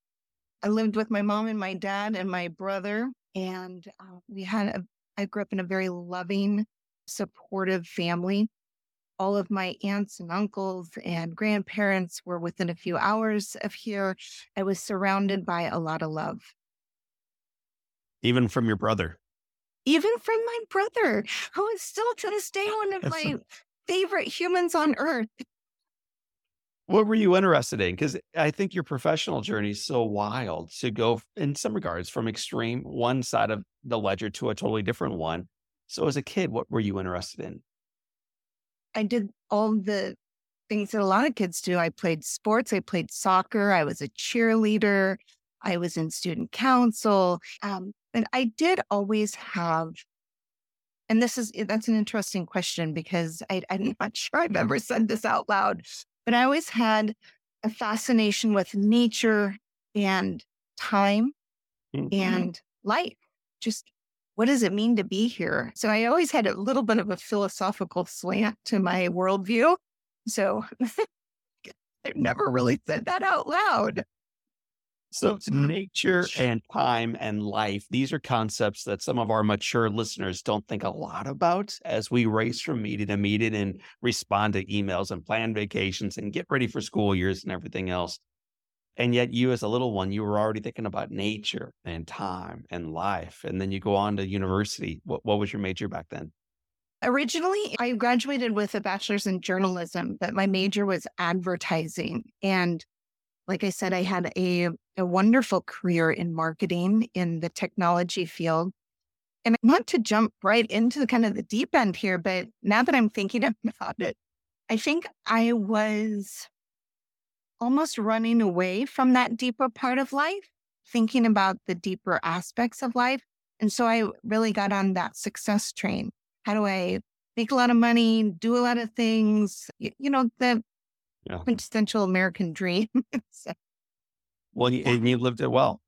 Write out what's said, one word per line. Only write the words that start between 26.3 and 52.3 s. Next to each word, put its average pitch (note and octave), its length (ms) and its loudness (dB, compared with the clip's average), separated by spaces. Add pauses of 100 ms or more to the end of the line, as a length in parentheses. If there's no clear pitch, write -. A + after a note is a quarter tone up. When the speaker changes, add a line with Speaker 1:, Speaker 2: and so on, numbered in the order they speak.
Speaker 2:
What G#3+ 200 6
were A3 80 4
you G3 220 8
interested D3+ 440 4
in? F2+ 140 2
'Cause C3 220 -2 (180)
I D#3 160 2
think G3 220 -2
your F3+ 100 -2
professional D#3 580 -2
journey G#2 280 -2
is G2+ 160 -6
so B2+ 180 0
wild G#2 760 -4
to B2 120 -2
go A2+ 240 2
f-, A#2 100 -10 (100)
in C#3+ 200 -2
some - 180 -4
regards, F2+ 360 -4
from A2+ 180 -4
extreme A#2 540 -4
one B2+ 420 0
side A2 280 0
of G#2 120 -4 (200)
the A#2+ 160 -2
ledger G2+ 320 -2
to A#2+ 180 -4
a G#2+ 60 -2
totally A2 260 -2
different A#2 340 -4
one. E2 320 -4 (400)
So - 200 -2
as C#3+ 100 0
a C#3+ 40 -4
kid, - 300 -4
what A2+ 180 -6
were A2+ 120 0
you G2 180 -2
interested F2+ 400 -6
in? - 220 -12 (1300)
Speaker 1:
I A3 80 -2
did G#3 260 0 (200)
all G#3+ 260 2
the G3 400 -2 (540)
things G#3 220 -2
that A3 100 0
a G3+ 40 4
lot G3 200 4
of C#4+ 100 0
kids F3+ 260 -2
do. F3+ 160 0
I E3 120 2
played D#3+ 340 -2
sports. A3 500 0
I G3 60 2
played - 320 -4
soccer. G3+ 600 2
I F3 120 6
was - 180 -4
a C#3+ 80 -6
cheerleader. G#3+ 1080 2 (440)
I F3+ 160 -2
was F3 200 -2
in D#3+ 140 -2
student - 400 -6
council. G#3+ 880 4 (220)
Um, G3 320 -8 (180)
but A3+ 220 0
I B3+ 240 0
did F4+ 240 2 (100)
always G#3 440 0
have, E3 580 -2 (1160)
and A3 140 6
this A#3+ 140 0
is, A3 140 -4 (140)
that's A3 220 -2
an A3+ 80 4
interesting G#3 500 -2